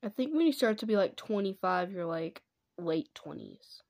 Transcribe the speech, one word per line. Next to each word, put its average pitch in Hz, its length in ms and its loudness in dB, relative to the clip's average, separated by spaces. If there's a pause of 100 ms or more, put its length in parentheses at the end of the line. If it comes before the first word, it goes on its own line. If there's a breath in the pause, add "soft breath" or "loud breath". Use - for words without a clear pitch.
I 220 60 -4
think 262 240 -2
when 320 120 4
you 311 60 6
start 220 280 2
to 233 60 -6
be, 214 120 2
like, 196 180 4
twenty-five, 190 760 0
you're, 175 140 -6
like, 165 360 -4 (360)
late 165 380 -2
twenties. - 760 -16